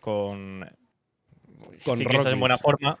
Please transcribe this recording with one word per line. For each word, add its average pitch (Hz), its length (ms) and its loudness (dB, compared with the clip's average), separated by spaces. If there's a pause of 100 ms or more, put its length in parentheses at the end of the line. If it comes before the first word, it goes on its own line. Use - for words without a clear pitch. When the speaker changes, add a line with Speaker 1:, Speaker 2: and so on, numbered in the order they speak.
Speaker 1:
con 98 680 -6 (1160)
Speaker 2:
Con 123 120 -2
Speaker 1:
ciclistas 131 280 2
en 131 60 2
Speaker 2:
Roglic. 131 80 0
Speaker 1:
buena 127 180 4
forma. 143 420 0